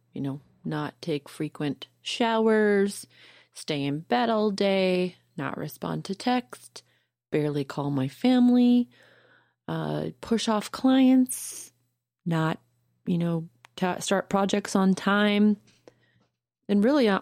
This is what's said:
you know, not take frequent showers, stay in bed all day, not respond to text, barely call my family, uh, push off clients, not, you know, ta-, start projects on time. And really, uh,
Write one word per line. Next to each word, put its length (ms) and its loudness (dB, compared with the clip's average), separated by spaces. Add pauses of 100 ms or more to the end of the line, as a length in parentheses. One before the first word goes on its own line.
(120)
you 100 -10
know, 200 -8 (240)
not 360 -6
take 280 -6
frequent 580 -8 (140)
showers, 1080 0 (460)
stay 320 -4
in 140 -2
bed 300 -2
all 220 0
day, 640 0 (220)
not 200 -6
respond 480 -8
to 80 -8
text, 720 -6 (480)
barely 320 0
call 260 -6
my 200 -2
family, 800 4 (800)
uh, 380 -4 (120)
push 300 -2
off 220 -4
clients, 1000 2 (540)
not, 340 -2 (480)
you 100 0
know, 300 -2 (280)
ta-, 220 -2
start 320 -2
projects 460 0
on 180 4
time. 640 2 (1120)
And 140 2
really, 260 4
uh, 120 2